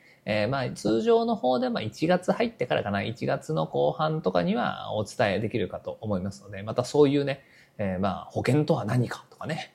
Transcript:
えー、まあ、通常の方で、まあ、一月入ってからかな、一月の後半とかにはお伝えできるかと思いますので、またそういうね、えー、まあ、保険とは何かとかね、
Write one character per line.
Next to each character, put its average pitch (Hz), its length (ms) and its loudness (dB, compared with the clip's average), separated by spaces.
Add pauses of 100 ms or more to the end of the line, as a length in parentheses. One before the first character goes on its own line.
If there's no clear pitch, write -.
(280)
え 104 180 2
ー、 - 20 2
ま 135 140 -2
あ、 123 80 -4
通 214 320 0
常 226 220 4
の 226 120 0
方 254 240 2
で、 254 100 0
ま 220 80 -2
あ、 - 40 -4
一 - 260 -2
月 180 240 4
入 240 140 0
っ 226 60 -4
て - 140 -4
か 151 80 0
ら 117 80 2
か 107 80 -2
な、 101 120 0
一 - 240 -4
月 135 260 -2
の 156 140 0
後 143 260 0
半 156 300 -2
と - 100 0
か - 100 4
に 185 140 2
は 101 360 -4
お 107 120 -2
伝 104 300 2
え 95 40 2
で 110 100 -2
き 110 80 -4
る 95 120 -2
か 85 100 -10
と - 220 -10
思 104 180 0
い - 20 -4
ま 98 120 -4
す - 100 -16
の 98 80 -18
で、 101 140 -10
ま 107 100 -6
た 123 100 0
そ 143 180 4
う 143 60 8
い 143 80 2
う 143 80 0
ね、 139 200 -6 (340)
え 95 180 -2
ー、 90 40 -2
ま 90 220 -2
あ、 - 20 -14
保 - 200 -4
険 151 200 4
と 160 100 2
は 117 100 -2
何 120 240 2
か - 220 -12
と - 60 -20
か - 100 -12
ね、 - 280 -8